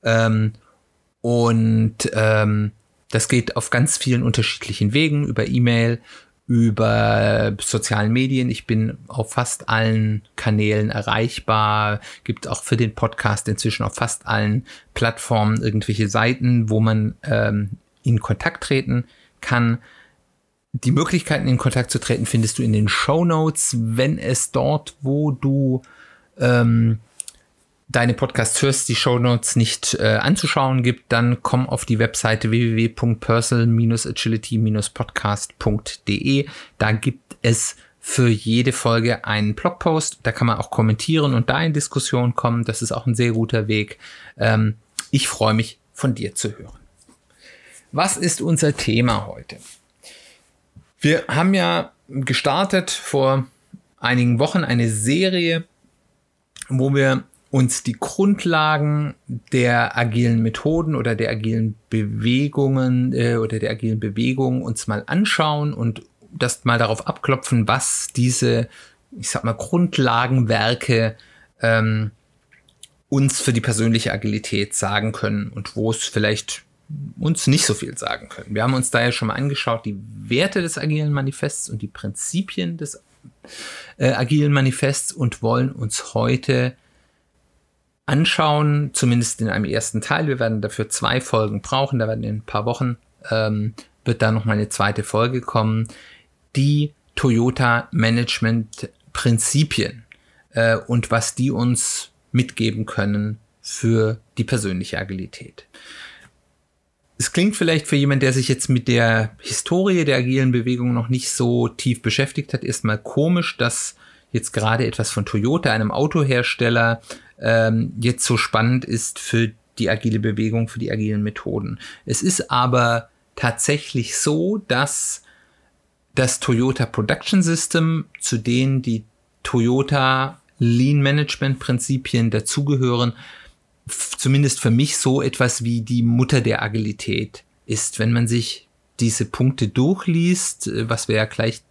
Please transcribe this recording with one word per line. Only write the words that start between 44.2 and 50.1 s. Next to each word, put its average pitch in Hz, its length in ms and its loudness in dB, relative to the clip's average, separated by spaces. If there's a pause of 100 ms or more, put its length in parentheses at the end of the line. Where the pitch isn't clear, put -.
Ähm, 110 360 2 (360)
ich - 180 2
freue 110 260 2
mich, 113 240 -2 (140)
von 127 220 -2
dir 117 200 -8
zu - 240 -6
hören. - 220 -20 (1120)
Was 170 240 0
ist - 240 -2
unser 160 360 2
Thema 110 500 0
heute? - 320 -16 (1400)